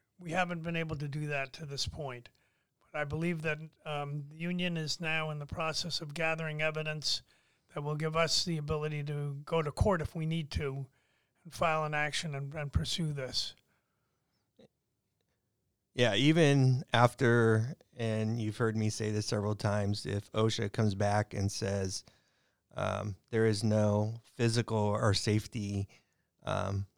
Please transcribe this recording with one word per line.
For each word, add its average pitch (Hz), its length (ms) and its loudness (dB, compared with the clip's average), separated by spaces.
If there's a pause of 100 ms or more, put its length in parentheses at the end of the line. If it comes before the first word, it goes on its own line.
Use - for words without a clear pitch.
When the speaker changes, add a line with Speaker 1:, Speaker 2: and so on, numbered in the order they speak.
(180)
Speaker 1:
we 175 120 -12
haven't 175 320 0
been 170 140 -4
able 160 200 -4
to 143 120 -4
do 151 180 -6
that 139 280 -6
to 156 120 -12
this 139 200 -6
point. 127 440 -10 (600)
But 151 100 -4
I 147 40 0
believe 160 380 -2
that, 156 160 -2 (260)
um, 147 460 -6
the 156 60 -18
union 175 420 -2
is 156 220 -4
now 160 300 -2
in 151 80 -6
the 143 60 -8
process 160 560 -4
of 147 140 -10
gathering 160 480 -2
evidence 156 580 -2 (540)
that 147 80 -6
will 151 140 -4
give 156 200 -2
us 165 280 2
the 170 120 -2
ability 151 480 -2
to 147 400 -4
go 165 160 0
to 147 100 0
court 185 300 2
if - 140 -8
we 160 100 -4
need 160 280 -2
to 139 340 -4 (580)
and 160 80 -20
file 156 320 2
an 151 80 -4
action 151 420 -2
and, 139 200 -8
and 147 180 -6
pursue 160 400 0
this. 131 420 -6 (2500)
Speaker 2:
Yeah, 117 200 4
even 143 800 6
after, 117 840 4 (220)
and 110 420 -2
you've 107 200 -4
heard 110 180 2
me 107 140 2
say 107 200 -2
this 104 140 0
several 104 300 0
times, 104 500 0
if 101 280 -4
osha 110 380 0
comes 107 240 2
back 101 380 2
and 98 180 0
says, 98 540 -4 (720)
um, 101 400 -4 (140)
there 110 160 4
is 107 180 2
no 107 560 2 (140)
physical 117 420 2
or 104 380 2
safety, 104 760 -2 (560)
um, 98 400 -2 (140)